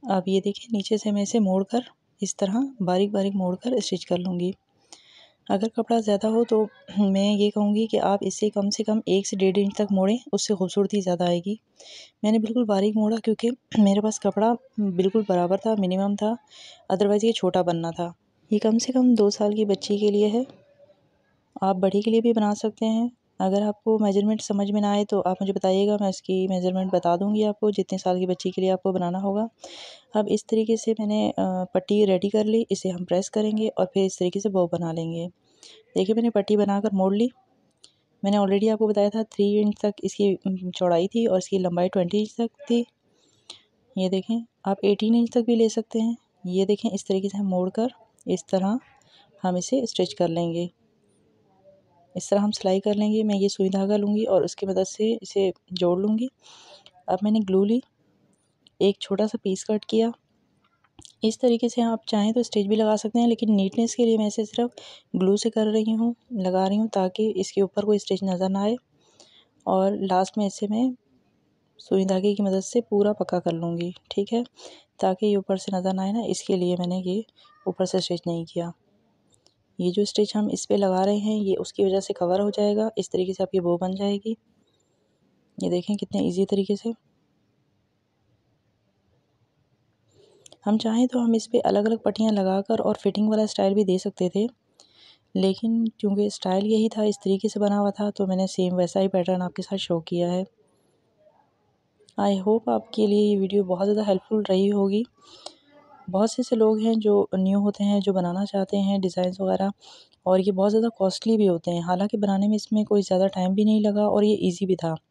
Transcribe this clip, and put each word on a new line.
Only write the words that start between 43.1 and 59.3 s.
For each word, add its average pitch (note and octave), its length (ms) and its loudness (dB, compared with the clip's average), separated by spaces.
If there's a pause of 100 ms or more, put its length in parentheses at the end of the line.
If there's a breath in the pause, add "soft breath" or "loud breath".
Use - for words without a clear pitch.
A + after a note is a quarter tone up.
ये F#3 100 0
देखें G#3 360 -2 (220)
आप G3 180 0
एटीन G#3 300 2
इंच A#3 180 2
तक B3 80 2
भी A#3 160 2
ले A3+ 120 4
सकते A3 300 -4
हैं। A#3 180 -2 (300)
ये F#3 200 0
देखें G#3 240 0
इस G3 160 -8
तरीके F#3+ 220 -2
से G3 100 -8
हम G3+ 80 -2
मोड़कर F#3 440 -2 (380)
इस F3+ 220 -2
तरह G3 300 0 (640 soft breath)
हम F3+ 140 0
इसे A#3+ 300 -2
स्टिच F#3 260 -2
कर F3 160 0
लेंगे। E3+ 420 -2 (1500)
इस - 140 -8
तरह G3+ 100 4
हम G#3 100 2
सिलाई F#3+ 300 0
कर G#3 140 0
लेंगे। G#3+ 280 0
मैं G#3+ 120 2
ये G3 140 2
सुई G3 200 0
धागा G3 280 0
लूँगी G#3 280 0
और F#3+ 200 2
उसकी - 220 -6
मदद F#3+ 180 0
से A3 380 -2
इसे G3 300 0 (200)
जोड़ F3+ 280 0
लूँगी। A3 300 -2 (800 loud breath)
अब F3+ 140 0
मैंने G#3+ 180 2
ग्लू F#3+ 240 2
ली, A3+ 180 0 (1000)
एक G3 180 2
छोटा G3+ 260 -2
सा A3 180 -6